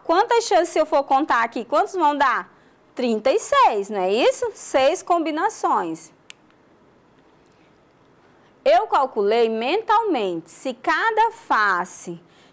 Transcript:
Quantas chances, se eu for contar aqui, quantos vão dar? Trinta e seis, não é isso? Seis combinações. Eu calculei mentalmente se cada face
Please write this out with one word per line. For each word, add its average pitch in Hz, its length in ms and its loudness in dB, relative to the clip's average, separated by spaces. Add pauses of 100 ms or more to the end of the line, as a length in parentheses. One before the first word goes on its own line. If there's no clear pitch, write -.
Quantas 440 400 2
chances, 349 240 2
se 349 100 -2
eu 311 60 2
for 285 180 0
contar 269 400 0
aqui, 233 220 -6
quantos 339 280 0
vão 302 220 0
dar? 240 340 0 (460)
Trinta 233 340 0
e 370 100 2
seis, 285 500 2
não 208 100 -4
é 185 100 0
isso? 427 440 2
Seis 294 500 0
combinações. 311 1080 -2 (2500)
Eu 349 240 2
calculei 233 600 0
mentalmente 254 1000 -2
se - 240 -8
cada 427 580 0
face 185 920 -4 (320)